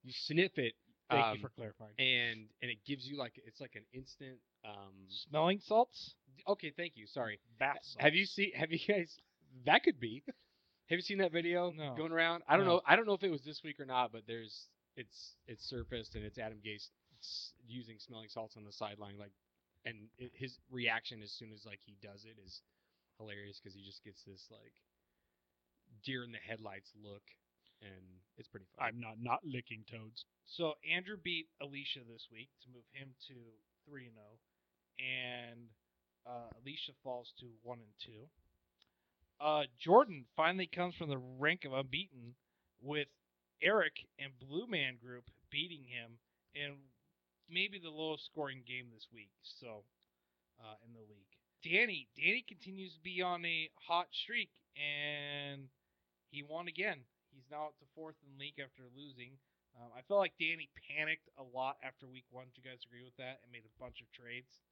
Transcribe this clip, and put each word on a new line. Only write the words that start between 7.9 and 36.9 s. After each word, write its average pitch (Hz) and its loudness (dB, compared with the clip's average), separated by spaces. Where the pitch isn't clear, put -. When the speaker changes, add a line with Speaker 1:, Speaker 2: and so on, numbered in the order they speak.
Speaker 1:
Have 151 8
you 196 6
Speaker 3:
salts. - -8
Speaker 1:
seen, 196 4
have 160 0
you 170 0
guys, 190 2
that 165 10
could 147 6
be. 117 -4
<laughs> 262 -10
Have 170 2
you 185 -2
seen 196 -2
that 185 6
video 170 2
Speaker 2:
No. 151 -6
Speaker 1:
going 160 0
around? 165 4
I 151 12
don't 190 8
Speaker 2:
No. 180 10
Speaker 1:
know. 185 8
I 147 12
don't 226 4
know 202 4
if 190 2
it 196 4
was 139 0
this 151 -10
week 151 -8
or 139 -8
not, 127 4
but 110 -10
there's, 113 -8
it's, - -14
it's 113 -12
surfaced 117 -6
and 107 -6
it's 107 -10
Adam 110 -6
Gase 104 -8
s-, - -10
using 113 -12
smelling 110 -14
salts 110 -8
on 104 -14
the 101 -14
sideline, 104 -8
like, 101 -14
and 117 -6
it, 123 -12
his 127 -10
reaction 117 0
as 101 -12
soon 110 -12
as, 104 -18
like, 101 -14
he 104 -20
does 101 -16
it 110 -20
is 92 -16
hilarious 101 -12
'cause 95 -16
he 98 -18
just 98 -18
gets 104 -20
this, 95 -18
like, 110 -20
deer 127 -4
in 120 -14
the 107 -10
headlights 107 -10
look, 104 -14
and 95 -16
it's - -18
pretty 104 -14
funny. 123 0
Speaker 3:
I'm 117 -6
not, 110 -10
not 123 2
licking 120 -8
toads. 110 -14
Speaker 2:
So 160 -2
Andrew 185 -2
beat 165 -4
Alicia 139 -8
this 113 -16
week 110 -14
to 123 -20
move 120 -20
him 135 -16
to 139 -18
three 135 -14
and 113 -20
oh, 104 -20
and, 123 -2
uh, 120 -10
Alicia 147 -8